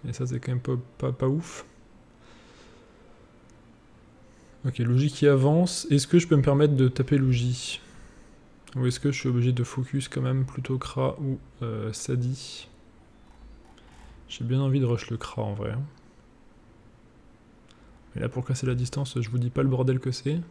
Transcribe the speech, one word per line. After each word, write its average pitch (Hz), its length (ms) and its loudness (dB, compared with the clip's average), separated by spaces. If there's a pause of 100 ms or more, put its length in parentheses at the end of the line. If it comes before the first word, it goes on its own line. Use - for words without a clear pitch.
Et 113 60 -6
ça, 131 120 -6
c'est 123 140 -4
quand 127 120 -6
même 123 80 -2
pas, 127 160 -4 (200)
pas, 131 160 -4
pas 131 160 -2
ouf. 156 380 -4 (3000)
Ok, 131 140 -4
Luigi 123 340 4
qui - 140 2
avance. 143 640 4
Est-ce 143 160 4
que 175 120 6
je 170 80 6
peux 156 100 6
me 143 40 6
permettre 143 360 4
de 131 120 6
taper 131 300 2
Luigi ? 123 640 0 (920)
Ou 127 120 -2
est-ce 123 120 0
que 143 140 0
je 131 80 -4
suis - 80 -2
obligé 123 240 4
de 120 120 0
focus 131 440 -4
quand 139 140 -4
même 131 240 0
plutôt 131 320 -4
Kra 131 420 -4
ou, 135 180 -4 (220)
euh, 110 320 -4
Sadi ? - 760 -6 (1600)
J'ai - 160 -10
bien 131 180 0
envie 135 180 2
de 127 60 2
rush 117 240 -2
le 113 80 -4
Kra - 240 -8
en 107 100 -4
vrai, 107 200 -6
hein. 123 100 -4 (2250)
Mais - 80 -6
là, 120 80 -2
pour 127 160 -6
casser 127 200 -2
la 127 80 0
distance, 123 460 -4
je 113 80 -2
vous 120 100 -2
dis 123 120 0
pas 139 120 -2
le 135 60 2
bordel 131 320 2
que 131 100 -4
c'est. 147 300 -2 (100)